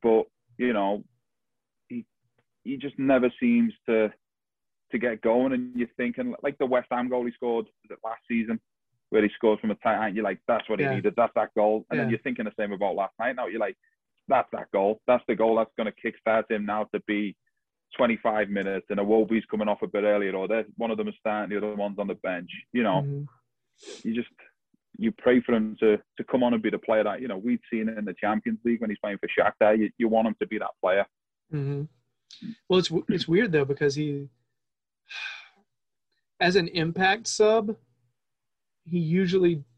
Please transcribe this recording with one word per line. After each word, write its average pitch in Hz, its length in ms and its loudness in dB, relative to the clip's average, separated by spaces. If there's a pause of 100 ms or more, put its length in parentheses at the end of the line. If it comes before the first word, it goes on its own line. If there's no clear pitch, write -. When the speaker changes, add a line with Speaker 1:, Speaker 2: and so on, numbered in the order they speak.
Speaker 1:
But, 113 220 4 (340)
you 123 160 0
know, 101 300 -2 (840)
he, 120 180 -10 (600)
he 139 100 -6
just 135 220 -10
never 131 300 4 (100)
seems 117 340 4 (140)
to, 110 240 2 (800)
to 127 80 -2
get 113 220 -4
going. 123 320 2
And 123 220 -4
you're 120 120 -2 (100)
thinking, 123 460 -4
like, 139 140 -2
the 143 80 0
West 123 260 0
Ham 123 180 -2
goal 123 160 -2
he 120 60 -4
scored, 117 340 -2
was - 260 -20
it - 120 -16
last 113 240 -8
season, 113 320 -2 (500)
where 107 140 4
he 104 120 4
scored 107 240 2
from 107 120 -2
a 104 40 0
tight 110 300 0
end, 98 100 -4
you're 110 160 -2
like, 95 160 -8
"That's 113 220 0
what 107 100 -2
he 147 60 0
Speaker 2:
Yeah. 135 100 -2
Speaker 1:
needed. 104 200 0
That's 117 200 2
that 110 200 -2
goal." 107 340 2
And 123 100 -2
then 117 80 -2
Speaker 2:
Yeah. 113 40 0
Speaker 1:
you're 110 140 -2
thinking 123 200 -4
the 104 140 -10
same 104 140 -4
about 95 220 -2
last 95 240 -4
night. 123 180 -4
Now 123 100 -6
you're 104 200 -6
like, 95 100 -10 (500)
"That's 127 240 2
that - 200 -10
goal. 101 360 2
That's 123 200 4
the 117 80 0
goal 113 200 4
that's 110 220 0
gonna 110 160 -4 (100)
kickstart 110 480 -2
him 104 140 -4
now 104 180 -2 (100)
to 104 140 -2
be 104 280 -2 (600)
twenty-five 110 540 0
minutes." 98 400 -4
And 101 100 -2
Iwobi's 107 460 2
coming 107 240 -2
off 101 120 -2
a 107 60 -6
bit 101 160 -2
earlier, 101 320 0
or 95 140 -4
they're, 110 160 -2 (100)
one 113 160 -4
of 110 60 -4
them 107 100 -4
is 107 120 -10
starting, 107 300 -4
the 104 160 -4
other 104 100 -4
one's 101 240 -4
on 101 80 -2
the 92 80 -4
bench. 87 360 -8 (220)
You 123 100 2
know, 95 180 2
Speaker 2:
Mm-hmm. - 1080 -10
Speaker 1:
you 113 40 -2
just, 120 160 -4 (680)
you 110 160 0
pray 127 260 4
for 120 140 0
him 110 240 0
to, 107 240 4 (160)
to - 80 -8
come 127 180 0
on 120 100 2
and 113 80 0
be 107 100 0
the 98 80 -4
player 110 260 2
that, 104 160 -4
you 127 80 -8
know, 98 80 -6
we've 117 240 -2 (100)
seen 110 160 -2
in 110 160 -6
the 98 120 -8
Champions 107 500 -2
League 117 160 0
when 113 80 -4
he's 101 100 -6
playing 101 200 -6
for - 100 -8
Shakhtar. 104 480 4
You, 107 200 0
you 117 120 2
want 110 180 2
him 107 140 -2
to 101 60 -2
be 107 100 -6
that 101 140 -6 (100)
player. 95 240 2 (480)
Speaker 2:
Mm-hmm. 143 300 -4 (840)
Well, 185 120 4
it's 175 100 0
w-, 160 180 -2
it's 190 200 -2
weird 190 260 2
though, 147 100 4
because 139 320 0
he, 143 320 -4 (2000)
as 180 160 4
an 175 140 4
impact 185 580 0
sub, 214 480 2 (1120)
he 170 140 -2
usually 175 640 2 (140)